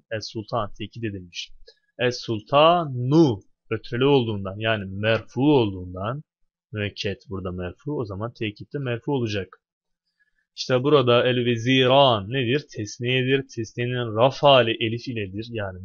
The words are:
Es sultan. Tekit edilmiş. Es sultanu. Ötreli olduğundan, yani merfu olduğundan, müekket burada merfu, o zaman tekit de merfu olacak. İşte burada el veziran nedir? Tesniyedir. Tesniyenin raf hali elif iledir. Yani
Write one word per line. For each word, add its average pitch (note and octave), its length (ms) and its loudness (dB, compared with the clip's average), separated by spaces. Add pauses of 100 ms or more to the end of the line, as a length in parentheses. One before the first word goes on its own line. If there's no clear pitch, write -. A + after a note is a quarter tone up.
(120)
Es G#2+ 200 -8
sultan. A2 460 -6
Tekit A2 260 -12
edilmiş. F#2+ 480 -10 (480)
Es B2 220 -2
sultanu. C#3 1200 2 (280)
Ötreli A#2+ 360 -2
olduğundan, G#2+ 540 0
yani A2 260 -2
merfu G#2+ 560 -2
olduğundan, G#2+ 840 0 (480)
müekket G2+ 580 -6
burada F#2 220 -8
merfu, F2+ 480 -8
o B2+ 60 -4
zaman G2+ 280 -8
tekit - 400 -8
de D3 60 -6
merfu B2+ 340 -4
olacak. G#2+ 480 -4 (920)
İşte B2+ 280 -2
burada B2 440 4
el B2+ 180 0
veziran B2 840 4
nedir? C3 360 -2 (100)
Tesniyedir. B2+ 720 -2 (100)
Tesniyenin A#2+ 600 -6
raf C3 280 4
hali B2+ 280 6
elif A2+ 360 -4
iledir. A2 440 -8
Yani G2 340 -8